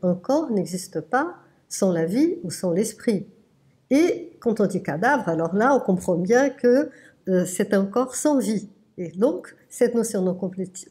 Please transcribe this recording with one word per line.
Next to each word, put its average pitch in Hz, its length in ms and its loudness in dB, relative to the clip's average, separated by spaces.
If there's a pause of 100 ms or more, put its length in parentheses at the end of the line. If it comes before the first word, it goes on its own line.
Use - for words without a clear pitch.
Un 180 100 2
corps 269 380 -2
n'existe 175 480 -4
pas 302 340 -2 (340)
sans 196 220 0
la 170 140 0
vie 269 400 0
ou 175 80 -8
sans - 180 -4
l'esprit. 208 560 -2 (640)
Et - 480 2
quand 220 220 -2
on 202 60 4
dit - 180 -4
cadavre, 208 440 0
alors 165 280 -2
là, 247 180 4
on 254 60 2
comprend 180 340 0
bien 233 360 2
que, 262 400 2 (380)
euh, 180 160 2
c'est 202 300 -2
un 196 120 2
corps 247 280 -2
sans 302 240 2
vie. 208 320 -2 (280)
Et 175 120 -8
donc, 254 460 -2 (120)
cette 233 280 0
notion 220 260 0
d'incomplétu-, 185 680 -6